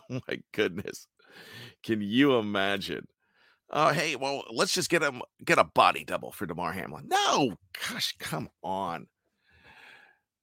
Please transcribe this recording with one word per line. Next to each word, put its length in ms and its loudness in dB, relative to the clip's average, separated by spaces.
my 320 -8
goodness. 540 -2
Can 180 0
you 360 4
imagine? 720 -2
"Oh, 200 4
hey, 260 0
well, 360 -4
let's 220 0
just 160 0
get 120 4
him, 200 -2
get 140 4
a 60 8
body 400 4
double 280 -6
for 140 -8
Damar 260 -4
Hamlin." 360 -10
No, 460 2
gosh, 300 -4
come 300 -6
on. 440 -4